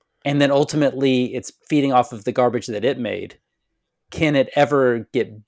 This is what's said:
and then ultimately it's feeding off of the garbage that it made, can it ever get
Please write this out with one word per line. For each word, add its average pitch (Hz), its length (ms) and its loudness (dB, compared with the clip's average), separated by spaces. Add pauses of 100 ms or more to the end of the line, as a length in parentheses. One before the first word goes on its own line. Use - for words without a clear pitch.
(260)
and 143 160 0
then 139 100 2
ultimately 135 840 0
it's - 180 -10 (180)
feeding 139 240 2
off 123 180 2
of 110 120 -14
the 123 100 -2
garbage 123 340 0
that 104 160 -6
it 135 160 0
made, 98 400 -8 (720)
can 151 240 0
it 135 200 2
ever 131 580 2
get 110 200 -2 (140)